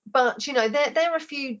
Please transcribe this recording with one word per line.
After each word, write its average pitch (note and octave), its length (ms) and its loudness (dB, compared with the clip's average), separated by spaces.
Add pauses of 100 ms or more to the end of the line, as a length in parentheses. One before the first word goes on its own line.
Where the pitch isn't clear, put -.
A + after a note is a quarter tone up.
but, B3 380 0
you C#4+ 60 -6
know, A3 160 2
there, C#4+ 220 0
there E4 200 2
are D#4+ 60 0
a - 20 -4
few C#4 400 -8